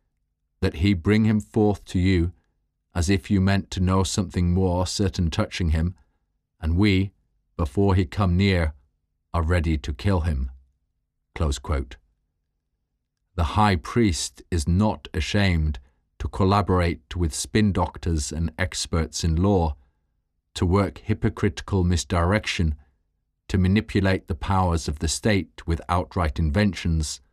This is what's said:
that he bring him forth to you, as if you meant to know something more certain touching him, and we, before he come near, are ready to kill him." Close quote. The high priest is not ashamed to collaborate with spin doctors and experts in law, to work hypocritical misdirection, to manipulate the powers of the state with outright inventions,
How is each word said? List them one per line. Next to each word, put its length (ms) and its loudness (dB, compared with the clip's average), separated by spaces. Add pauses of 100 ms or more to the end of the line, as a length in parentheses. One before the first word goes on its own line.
(600)
that 140 -2
he 200 2
bring 300 2
him 160 2
forth 460 0
to 120 -4
you, 340 2 (640)
as 160 0
if 200 0
you 100 4
meant 320 0
to 80 -4
know 240 2
something 480 -2
more 340 0
certain 440 -2
touching 400 -2
him, 260 -2 (640)
and 160 -2
we, 360 2 (440)
before 380 2
he 100 4
come 320 0
near, 380 2 (600)
are 80 0
ready 360 0
to 140 -8
kill 280 -2
him." 300 -2 (840)
Close 240 -2
quote. 380 -6 (1400)
The 240 -2
high 180 4
priest 760 -2
is 180 -2
not 440 0
ashamed 680 0 (380)
to 100 -6
collaborate 880 0
with 180 -2
spin 380 0
doctors 580 -2
and 280 -4
experts 640 -4
in 120 0
law, 380 2 (800)
to 120 -2
work 320 0
hypocritical 840 -2
misdirection, 920 0 (720)
to 80 -2
manipulate 720 2
the 60 -4
powers 520 0
of 120 -4
the 100 -2
state 580 -2
with 220 -2
outright 500 -2
inventions, 840 0 (100)